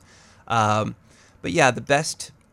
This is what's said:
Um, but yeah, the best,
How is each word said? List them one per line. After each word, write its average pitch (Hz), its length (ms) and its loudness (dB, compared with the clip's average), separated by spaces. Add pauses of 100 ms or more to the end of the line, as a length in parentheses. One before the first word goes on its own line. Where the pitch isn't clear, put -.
(460)
Um, 107 480 0 (460)
but 175 120 -6
yeah, 151 180 4
the 120 100 -6
best, - 520 -4 (200)